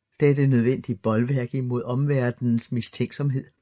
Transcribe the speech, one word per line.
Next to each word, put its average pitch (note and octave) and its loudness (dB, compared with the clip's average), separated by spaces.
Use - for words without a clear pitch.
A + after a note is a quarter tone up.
Dette C#3+ 4
nødvendige B2 2
bolværk A#2+ 0
imod B2 -4
omverdenens B2 0
mistænksomhed. C3 -4